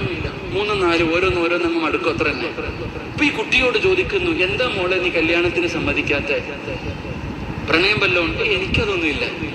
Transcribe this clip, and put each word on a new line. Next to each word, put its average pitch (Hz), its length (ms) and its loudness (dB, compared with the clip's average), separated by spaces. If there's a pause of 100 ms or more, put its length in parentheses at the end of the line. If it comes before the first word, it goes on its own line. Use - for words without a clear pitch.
(540)
മൂന്നും 208 260 0
നാലും 170 360 4
ഓരോന്ന് 180 260 2
ഓരോന്നങ്ങ് 170 380 2
മടുക്കും, 147 340 0
അത്ര 156 100 0
തന്നെ. 147 240 -2 (600)
ഇപ്പൊ - 180 -2
ഈ 294 40 4
കുട്ടിയോട് 247 480 2
ചോദിക്കുന്നു, 185 540 2
"എന്താ 196 360 0
മോളെ 185 280 0
നീ 180 140 0
കല്യാണത്തിന് 170 580 2
സമ്മതിക്കാത്തെ? 143 760 0 (1300)
പ്രണയം 196 300 4
വല്ലതും 175 260 2
ഉണ്ട്?" - 180 -2
"എനിക്കതൊന്നുമില്ല." 381 840 0 (300)